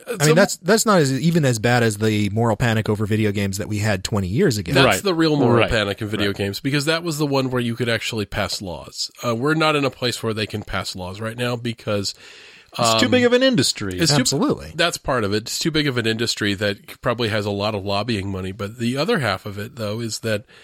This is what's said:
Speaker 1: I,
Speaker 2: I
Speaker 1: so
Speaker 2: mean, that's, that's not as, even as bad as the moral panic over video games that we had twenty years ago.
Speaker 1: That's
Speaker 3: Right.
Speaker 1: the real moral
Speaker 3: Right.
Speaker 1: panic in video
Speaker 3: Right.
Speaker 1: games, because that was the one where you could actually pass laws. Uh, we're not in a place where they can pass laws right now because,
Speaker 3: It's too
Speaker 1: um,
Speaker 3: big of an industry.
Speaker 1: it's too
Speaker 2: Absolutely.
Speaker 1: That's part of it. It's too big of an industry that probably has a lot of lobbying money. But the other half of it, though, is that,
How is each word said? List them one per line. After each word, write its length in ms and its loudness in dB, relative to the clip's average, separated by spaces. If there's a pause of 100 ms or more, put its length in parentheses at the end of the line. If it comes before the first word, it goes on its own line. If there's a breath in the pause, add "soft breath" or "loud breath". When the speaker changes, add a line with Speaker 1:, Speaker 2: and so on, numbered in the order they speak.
Speaker 1:
I, 60 -6
Speaker 2:
I 40 -8
Speaker 1:
so 100 4
Speaker 2:
mean, 60 6
that's, 220 4
that's 300 2
not 160 6
as, 180 2
even 240 4
as 140 2
bad 240 4
as 160 2
the 320 2
moral 260 0
panic 320 0
over 160 0
video 280 2
games 260 -2
that 100 -6
we 120 -4
had 220 0
twenty 260 -2
years 280 2
ago. 160 -4
Speaker 1:
That's 240 6
Speaker 3:
Right. 60 -6
Speaker 1:
the 120 0
real 220 2
moral 240 4
Speaker 3:
Right. 100 2
Speaker 1:
panic 300 0
in 80 -4
video 200 -2
Speaker 3:
Right. 80 -4
Speaker 1:
games, 220 -4
because 280 -2
that 160 -2
was 160 -4
the 80 0
one 240 0
where 100 -2
you 160 -2
could 140 -2
actually 340 -2
pass 380 -4
laws. 480 -8 (120)
Uh, 120 -2
we're 180 0
not 240 2
in 80 0
a 60 2
place 320 -4
where 100 -2
they 140 -2
can 160 -6
pass 340 -6
laws 240 -10
right 160 -8
now 180 -2
because, 600 -4 (640 loud breath)
Speaker 3:
It's 220 2
too 60 4
Speaker 1:
um, 40 0
Speaker 3:
big 140 4
of 100 4
an 80 4
industry. 560 0
Speaker 1:
it's 120 2
too 120 4
Speaker 2:
Absolutely. 520 -2
Speaker 1:
That's 220 0
part 260 -2
of 120 0
it. 80 0
It's 160 -8
too 120 -2
big 160 0
of 120 0
an 80 0
industry 480 0
that 480 -4
probably 260 0
has 160 -2
a 60 -2
lot 240 -2
of 100 -6
lobbying 480 -2
money. 200 -6
But 260 -10
the 180 -2
other 220 0
half 260 -2
of 140 -10
it, 180 -10
though, 240 -6
is 200 -8
that, 260 -2 (180 loud breath)